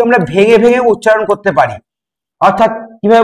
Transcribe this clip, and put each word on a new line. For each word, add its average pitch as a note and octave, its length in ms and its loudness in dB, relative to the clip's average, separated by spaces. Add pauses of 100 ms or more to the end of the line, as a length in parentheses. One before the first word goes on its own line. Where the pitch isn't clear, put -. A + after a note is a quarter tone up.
আমরা A#3+ 140 0 (120)
ভেঙে G3+ 320 2
ভেঙে A#3+ 180 2 (100)
উচ্চারণ A3 340 0
করতে G3+ 320 -4
পারি, A#2+ 180 -2 (680)
অর্থাৎ G3 300 0 (280)
কিভাবে A3+ 240 2